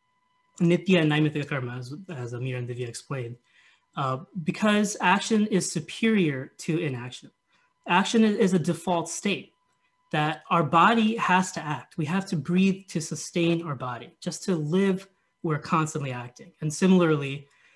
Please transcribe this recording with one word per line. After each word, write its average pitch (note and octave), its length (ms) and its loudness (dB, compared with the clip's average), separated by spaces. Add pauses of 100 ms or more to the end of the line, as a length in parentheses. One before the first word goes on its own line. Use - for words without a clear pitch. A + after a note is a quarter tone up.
(600)
nitya F3 420 4
and D#3 80 4
naimittika D3+ 380 0
karma, B2+ 300 -6
as, C3 160 -12 (140)
as B2 240 -8
Amir B2+ 240 -6
and B2 120 -8
Divya A#2+ 200 -8
explained, B2 480 -10 (600)
uh, C3 220 -4 (260)
because G#3 560 0
action G3+ 480 2
is F3+ 220 0
superior D#3+ 880 0
to D#3+ 200 -2
inaction. C3 520 -8 (560)
Action G3+ 380 4
is, G#3 120 4
is F#3+ 180 4
a F#3 40 6
default E3 500 -2
state - 440 -6 (600)
that D#3 360 0
our E3+ 140 2
body G#3+ 540 4
has F#3 360 2
to E3 80 -8
act. D3 380 -8
We D#3+ 60 -2
have F#3 220 -2
to F3+ 100 -4
breathe F#3 520 0
to E3 120 -6
sustain E3+ 640 -2
our D3+ 80 -6
body. B2 460 -12
Just - 240 -10
to F#3+ 100 0
live, F#3 540 0 (340)
we're D#3 160 -2
constantly D3+ 540 -2
acting. A#2+ 480 -14
And D#3 120 -4
similarly, D#3 760 2 (280)